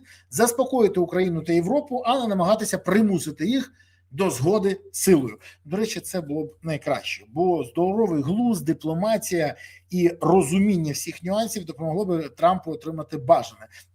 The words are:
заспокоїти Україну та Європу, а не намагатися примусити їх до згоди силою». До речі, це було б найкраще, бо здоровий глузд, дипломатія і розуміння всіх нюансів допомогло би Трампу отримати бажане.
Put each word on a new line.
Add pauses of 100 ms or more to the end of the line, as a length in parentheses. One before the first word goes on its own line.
(300)
заспокоїти
Україну
та
Європу,
а
не
намагатися
примусити
їх (380)
до
згоди (120)
силою». (260)
До
речі,
це
було
б
найкраще,
бо
здоровий
глузд,
дипломатія (340)
і (100)
розуміння
всіх
нюансів
допомогло
би
Трампу
отримати
бажане. (280)